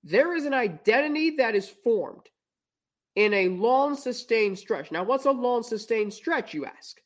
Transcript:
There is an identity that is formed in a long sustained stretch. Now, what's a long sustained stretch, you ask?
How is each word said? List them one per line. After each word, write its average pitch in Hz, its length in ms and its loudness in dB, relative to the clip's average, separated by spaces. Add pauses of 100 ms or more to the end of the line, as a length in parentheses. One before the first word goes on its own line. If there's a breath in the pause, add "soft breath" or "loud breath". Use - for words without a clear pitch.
There 285 320 2
is 294 100 -4
an 277 80 -2
identity 269 760 0
that 240 240 0
is 196 120 0
formed - 600 -4 (840)
in 208 180 4
a 190 160 2
long 254 460 2
sustained 220 640 -2
stretch. 156 320 -6
Now, 170 120 -2
what's 262 220 0
a 277 60 4
long 247 320 0
sustained 214 500 -4
stretch, 302 400 -4
you 147 120 -6
ask? - 400 -18